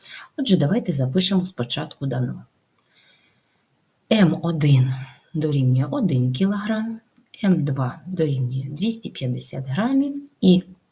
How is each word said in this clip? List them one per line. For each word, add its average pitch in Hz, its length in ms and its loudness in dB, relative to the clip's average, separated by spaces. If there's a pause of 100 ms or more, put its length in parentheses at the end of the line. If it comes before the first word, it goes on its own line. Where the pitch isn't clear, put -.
(380)
Отже, 247 200 2
давайте 165 360 0
запишемо 180 520 0
спочатку - 640 -8
дано. 127 380 -4 (1700)
М 208 300 4
один 143 520 4 (400)
дорівнює 139 580 0
один 143 420 0
кілограм, 214 640 -2 (440)
М 170 220 2
два 131 420 -4
дорівнює 135 640 -2
двісті 202 400 -6
п'ятдесят 127 580 -6
грамів 269 600 -2 (120)
і 180 220 6 (280)